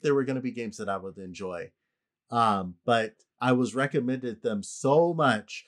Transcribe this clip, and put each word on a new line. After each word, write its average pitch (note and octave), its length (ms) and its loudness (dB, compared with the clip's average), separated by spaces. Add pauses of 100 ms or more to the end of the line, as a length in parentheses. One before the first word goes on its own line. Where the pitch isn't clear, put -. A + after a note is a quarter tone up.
there D3 120 4
were C3+ 100 4
gonna C3 180 -2
be B2+ 80 -4
games A2+ 260 -8
that G#2 120 -8
I G2 100 0
would F#2+ 200 -12
enjoy. F#2 520 -10 (600)
Um, G#2 440 2 (100)
but A2+ 300 2 (260)
I B2+ 120 4
was A#2+ 220 2
recommended B2+ 680 -2
them G#2 200 -2
so E3 520 2
much B2+ 540 0